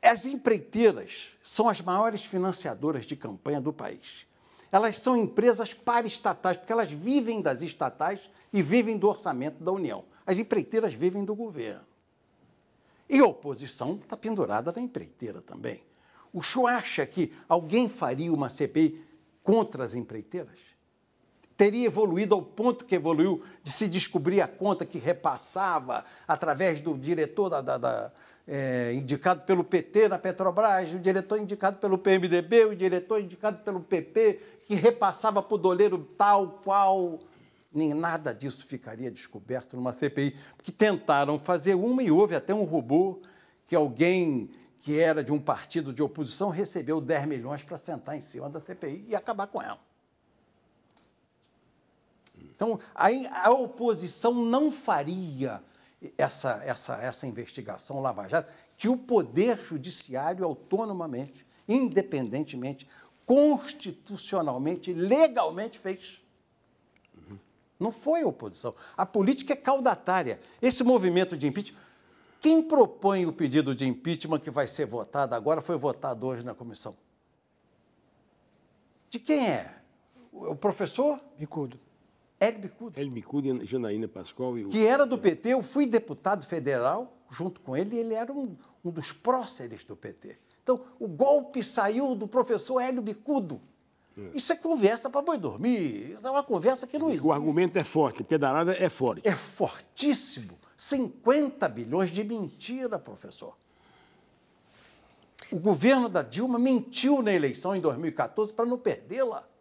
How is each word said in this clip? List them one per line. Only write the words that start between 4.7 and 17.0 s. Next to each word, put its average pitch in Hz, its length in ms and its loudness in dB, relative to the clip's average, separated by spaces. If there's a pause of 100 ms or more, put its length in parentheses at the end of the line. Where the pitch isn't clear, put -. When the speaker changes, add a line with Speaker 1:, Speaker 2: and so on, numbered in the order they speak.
Speaker 1:
Elas 214 280 4
são 254 180 2
empresas 220 580 2
paraestatais, 220 800 -2
porque 180 160 -6
elas 214 200 0
vivem 220 500 0
das 139 180 0
estatais 160 680 -6 (220)
e 202 100 4
vivem 214 340 4
do 196 120 4
orçamento 151 560 -4
da 185 80 0
União. 147 320 -4 (200)
As 190 140 0
empreiteiras 220 540 0
vivem 180 320 -2
do 208 100 -6
governo. 147 500 -10 (1200)
E 277 100 6
a 269 80 10
oposição 143 680 -4
tá - 200 -12
pendurada 147 580 -2
na 240 80 -8
empreiteira 104 580 -10
também. - 420 -12 (500)
O 170 100 -6
senhor 247 260 2
acha 220 380 -2